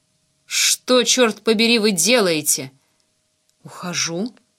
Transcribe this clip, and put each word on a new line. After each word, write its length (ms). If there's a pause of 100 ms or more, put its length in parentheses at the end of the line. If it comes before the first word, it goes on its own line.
(460)
«Что, 580
чёрт 380
побери, 380
вы 120
делаете?» 800 (920)
«Ухожу», 680 (260)